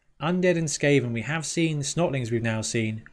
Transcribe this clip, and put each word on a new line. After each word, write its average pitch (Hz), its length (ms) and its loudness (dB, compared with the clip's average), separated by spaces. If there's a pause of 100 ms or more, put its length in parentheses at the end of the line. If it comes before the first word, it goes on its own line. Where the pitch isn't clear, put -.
(220)
Undead 180 340 2
and 165 120 -2
Skaven, 139 440 2
we 113 100 -2
have 147 220 -4
seen. 160 360 0
Snotlings, 139 500 -2
we've 117 100 0
now 110 200 -2
seen. 110 420 -2 (100)